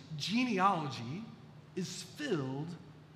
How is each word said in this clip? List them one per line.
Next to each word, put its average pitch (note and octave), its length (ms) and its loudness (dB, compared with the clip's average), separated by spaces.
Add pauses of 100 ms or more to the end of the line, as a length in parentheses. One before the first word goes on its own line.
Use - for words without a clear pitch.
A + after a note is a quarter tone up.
(160)
genealogy F3 1080 4 (520)
is - 280 -4 (140)
filled D3+ 500 0 (480)